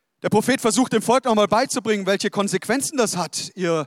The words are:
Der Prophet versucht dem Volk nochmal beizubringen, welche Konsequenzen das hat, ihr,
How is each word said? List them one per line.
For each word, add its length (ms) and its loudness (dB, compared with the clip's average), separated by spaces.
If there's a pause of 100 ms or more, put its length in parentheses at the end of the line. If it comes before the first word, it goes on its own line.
(220)
Der 80 -4
Prophet 300 2
versucht 340 2
dem 80 0
Volk 220 2
nochmal 240 2
beizubringen, 580 0
welche 240 0
Konsequenzen 680 -2
das 200 0
hat, 380 -6
ihr, 320 -2